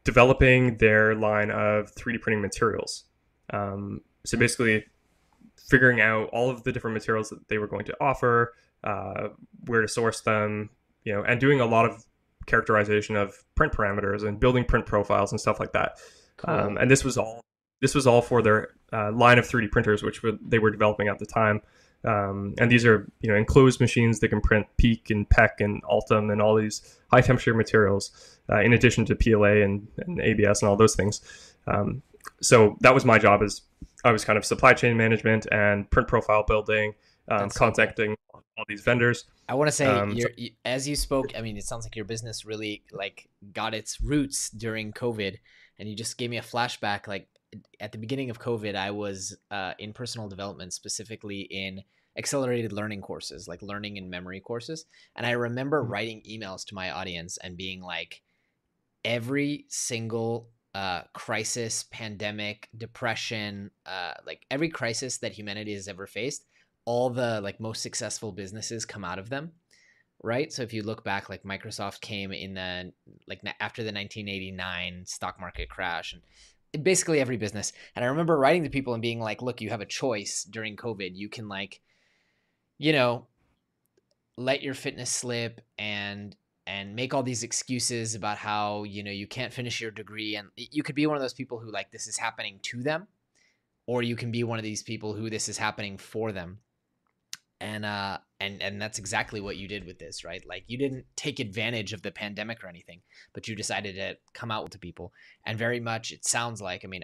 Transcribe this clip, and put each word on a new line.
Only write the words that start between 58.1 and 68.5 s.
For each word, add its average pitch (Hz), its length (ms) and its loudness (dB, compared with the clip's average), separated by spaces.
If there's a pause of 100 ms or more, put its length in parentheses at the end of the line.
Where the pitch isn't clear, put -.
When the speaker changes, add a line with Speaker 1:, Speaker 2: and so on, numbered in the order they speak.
Speaker 2:
"Every 139 640 -4
single, 113 800 -6 (240)
uh, 95 300 -6 (100)
crisis, 110 760 -6
pandemic, 104 840 -8
depression, 107 920 -8 (160)
uh, 90 280 -8 (120)
like, - 240 -14
every 147 180 -2
crisis 123 500 -6
that 110 140 -8
humanity 104 400 -10
has 98 160 -10
ever 95 180 -12
faced, 123 380 -8 (400)
all 120 260 0
the, 117 300 -2
like, 98 200 -10
most 110 220 -8
successful 110 500 -8
businesses 104 520 -10